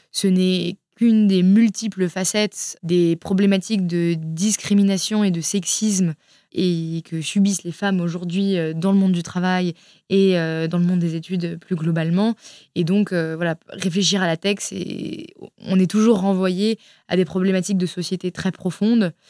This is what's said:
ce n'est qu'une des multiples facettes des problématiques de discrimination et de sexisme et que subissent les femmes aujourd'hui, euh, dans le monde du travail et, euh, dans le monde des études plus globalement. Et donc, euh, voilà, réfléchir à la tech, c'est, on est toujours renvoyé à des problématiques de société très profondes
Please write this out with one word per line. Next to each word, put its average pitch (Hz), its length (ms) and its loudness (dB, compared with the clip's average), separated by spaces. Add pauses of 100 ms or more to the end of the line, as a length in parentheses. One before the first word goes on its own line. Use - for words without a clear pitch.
(100)
ce - 160 -2
n'est 185 520 2 (180)
qu'une 220 320 4
des 185 160 4
multiples 196 640 2
facettes 202 720 -4
des 170 320 2
problématiques 196 720 0
de 170 320 0
discrimination 196 1040 0
et 196 80 2
de 170 100 -2
sexisme 185 760 -2 (360)
et 165 540 -2
que 160 160 -8
subissent 196 420 0
les 170 100 -8
femmes 190 280 -2
aujourd'hui, 180 560 -2
euh, 160 160 -2
dans 165 180 -2
le 196 80 4
monde 190 140 4
du 175 100 0
travail 180 520 -2 (340)
et, 190 300 4
euh, 160 280 -2
dans 170 120 -2
le 175 60 2
monde 180 140 2
des 170 160 -2
études 170 440 -6
plus 180 180 -6
globalement. 165 580 0 (400)
Et 175 100 0
donc, 190 280 2
euh, 160 240 -2
voilà, 165 200 -2 (120)
réfléchir 190 540 -2
à 180 40 2
la 165 100 0
tech, 196 240 -2
c'est, - 640 -8 (320)
on 190 200 0
est 185 120 4
toujours 214 300 4
renvoyé 190 580 0 (280)
à 180 100 -4
des 185 100 2
problématiques 190 520 0
de 180 80 0
société 180 460 -6
très - 180 -4
profondes 202 640 0 (180)